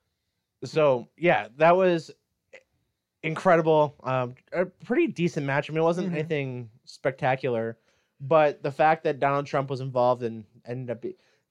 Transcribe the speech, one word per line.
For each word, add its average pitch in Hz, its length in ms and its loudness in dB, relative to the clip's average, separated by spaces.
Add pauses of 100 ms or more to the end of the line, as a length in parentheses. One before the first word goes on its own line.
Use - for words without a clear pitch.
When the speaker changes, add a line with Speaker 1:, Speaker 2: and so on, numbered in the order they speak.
(640)
Speaker 1:
So, 135 520 0
yeah, 131 400 0
that 160 200 6
was 180 340 0 (1120)
incredible. 160 840 2
Um, 127 300 -4 (180)
a 175 140 -2
pretty 262 400 -2
decent 165 400 -2
match. 143 240 -2
I - 20 -8
mean, 160 80 -2
it 160 40 2
wasn't 175 240 0
Speaker 2:
Mm-hmm. 170 80 -4
Speaker 1:
anything 139 540 -6 (140)
spectacular, 127 960 -4 (420)
but 147 420 2
the 147 80 -4
fact 156 340 2
that 147 160 -2
Donald 143 260 0
Trump 139 240 -2
was 131 100 -6
involved 123 420 0
and 110 220 -8 (220)
ended 123 240 -10
up 117 120 -8
be-, 123 140 -10 (340)